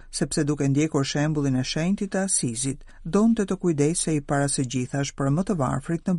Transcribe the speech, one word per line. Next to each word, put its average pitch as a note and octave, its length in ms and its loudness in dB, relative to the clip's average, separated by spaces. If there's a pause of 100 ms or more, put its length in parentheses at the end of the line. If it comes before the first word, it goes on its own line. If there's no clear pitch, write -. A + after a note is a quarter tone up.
(120)
sepse, D3+ 340 -2
duke C#3+ 240 2
ndjekur C#3+ 360 2
shembullin D3 540 0
e B2+ 40 -2
shenjtit F#3+ 500 -2
të F#3+ 160 0
Asizit, C3 560 -4 (180)
donte G#3 420 2
të F#3 140 -2
kujdesej D#3 600 2
para C#3+ 260 0
së C#3 180 -2
gjithash C3 520 -4
për C#3 180 0
më F3+ 140 0
të G3 100 0
varfrit C#3 480 -2
në F#3 120 2